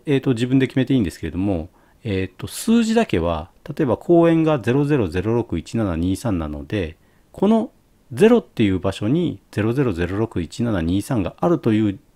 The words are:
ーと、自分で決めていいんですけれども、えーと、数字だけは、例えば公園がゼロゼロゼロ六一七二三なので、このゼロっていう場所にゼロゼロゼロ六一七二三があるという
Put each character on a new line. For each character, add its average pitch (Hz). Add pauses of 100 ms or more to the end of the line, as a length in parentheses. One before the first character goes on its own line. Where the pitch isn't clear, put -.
ー 135
と、 135
自 117
分 131
で 131
決 -
め 127
て 135
い 135
い -
ん -
で 82
す -
け -
れ 78
ど 87
も、 92 (340)
え 95
ー 92
と、 -
数 226
字 220
だ 226
け -
は、 82 (160)
例 156
え -
ば 110
公 170
園 165
が 156
ゼ 117
ロ 143
ゼ 143
ロ 101
ゼ 90
ロ 110
六 110
一 -
七 98
二 90
三 98
な 78
の 73
で、 85 (340)
こ 196
の 226 (420)
ゼ 151
ロ 240
っ -
て -
い 104
う 95
場 95
所 107
に 147 (100)
ゼ 104
ロ 110
ゼ 139
ロ 110
ゼ 85
ロ 95
六 110
一 80
七 104
二 90
三 113
が 87
あ 175
る 170
と 117
い 107
う 95 (180)